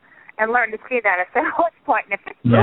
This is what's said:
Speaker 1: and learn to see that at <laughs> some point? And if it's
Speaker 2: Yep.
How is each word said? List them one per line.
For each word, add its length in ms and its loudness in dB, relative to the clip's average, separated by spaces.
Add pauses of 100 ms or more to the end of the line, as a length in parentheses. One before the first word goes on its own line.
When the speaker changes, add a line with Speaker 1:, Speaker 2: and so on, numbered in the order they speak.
(400)
Speaker 1:
and 120 0
learn 200 0
to 60 -8 (120)
see 140 -2
that 160 0
at 100 -4
<laughs> 40 -10
some 180 -2 (340)
point? 240 0
And 100 -8
if 80 -20
it's 160 -16
Speaker 2:
Yep. 200 4